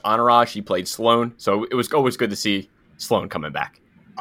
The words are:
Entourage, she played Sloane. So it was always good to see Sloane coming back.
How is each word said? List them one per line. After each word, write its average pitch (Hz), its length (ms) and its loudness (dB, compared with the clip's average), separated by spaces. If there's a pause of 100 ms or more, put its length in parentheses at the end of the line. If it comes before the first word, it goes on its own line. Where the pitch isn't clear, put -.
Entourage, 120 460 4
she 104 120 -10
played 92 260 -4
Sloane. 117 500 0
So 104 260 0
it 117 100 -8
was 123 200 -2
always 131 240 2
good 113 140 -2
to 98 40 -6
see 98 340 -4 (280)
Sloane 98 320 -2
coming 76 240 -8
back. - 260 -8 (420)